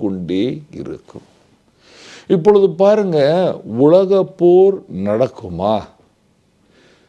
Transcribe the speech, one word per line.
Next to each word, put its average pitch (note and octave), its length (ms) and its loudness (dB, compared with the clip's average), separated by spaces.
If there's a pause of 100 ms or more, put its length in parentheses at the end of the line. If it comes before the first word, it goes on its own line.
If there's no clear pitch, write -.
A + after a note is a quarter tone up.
கொண்டே F#2 420 -4 (360)
இருக்கும். - 460 -16 (1040)
இப்பொழுது G3 340 2 (120)
பாருங்க, G3 400 0 (680)
உலக F#3 240 4 (260)
போர் F#3 380 4 (320)
நடக்குமா? G#2 680 -4 (1300)